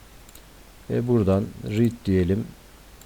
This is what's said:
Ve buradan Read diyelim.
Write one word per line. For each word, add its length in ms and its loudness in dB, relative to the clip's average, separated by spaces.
Ve 180 -2
buradan 360 2
Read 420 0
diyelim. 380 2